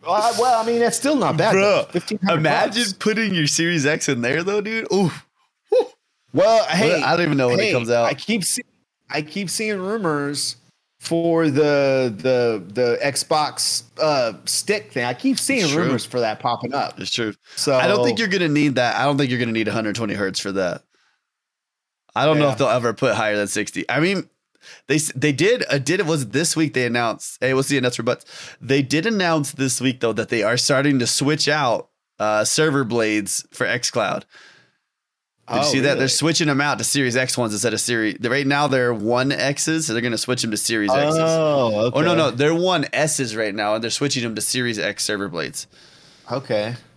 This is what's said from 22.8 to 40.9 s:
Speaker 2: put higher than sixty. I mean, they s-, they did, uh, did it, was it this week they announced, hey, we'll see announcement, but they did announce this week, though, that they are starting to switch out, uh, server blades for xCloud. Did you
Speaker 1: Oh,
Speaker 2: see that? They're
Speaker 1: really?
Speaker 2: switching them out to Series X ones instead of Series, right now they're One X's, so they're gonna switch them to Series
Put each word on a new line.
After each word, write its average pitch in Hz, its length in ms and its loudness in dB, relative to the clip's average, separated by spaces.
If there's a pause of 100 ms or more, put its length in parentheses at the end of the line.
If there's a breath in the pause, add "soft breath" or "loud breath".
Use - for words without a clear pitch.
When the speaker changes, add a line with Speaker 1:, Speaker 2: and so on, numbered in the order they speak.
Speaker 2:
put 113 220 0
higher 107 200 0
than 101 120 0
sixty. 98 420 -4
I 127 100 0
mean, 185 300 0 (580 loud breath)
they 139 80 2
s-, 151 200 -2
they 147 160 2
did, 202 380 2
uh, 139 80 0
did 156 240 -2
it, 185 40 0
was 151 180 0
it 101 100 -12
this 160 220 0
week 160 180 0
they 127 120 0
announced, 117 540 -4
hey, 131 140 0
we'll 135 100 2
see 139 140 0
announcement, 123 280 -2
but 123 200 -2 (340 loud breath)
they 135 220 2
did 143 240 0
announce 175 480 0
this 131 260 -2
week, 123 220 -2
though, 117 120 2
that 110 140 -4
they 113 160 0
are 113 140 2
starting 135 420 2
to 117 80 0
switch 147 400 0
out, 139 400 0 (320)
uh, 107 240 2
server 139 400 2
blades 107 680 0
for - 140 -4
xCloud. 113 580 -2 (1200 loud breath)
Did 117 80 -8
you 127 60 2
Speaker 1:
Oh, - 20 2
Speaker 2:
see 139 160 2
that? 135 120 2
They're 135 80 2
Speaker 1:
really? 131 100 2
Speaker 2:
switching 156 380 0
them 139 120 2
out 139 200 0
to 113 40 -6
Series 123 320 0
X 127 220 0
ones 117 160 0
instead 107 200 0
of 107 60 -2
Series, 113 400 0
right 127 260 0
now 143 220 2
they're 123 260 2
One 120 380 0
X's, 147 560 -2
so 113 60 -4
they're 117 80 -2
gonna 117 160 -2
switch 123 240 -2
them 113 100 -4
to 104 60 -4
Series 107 340 0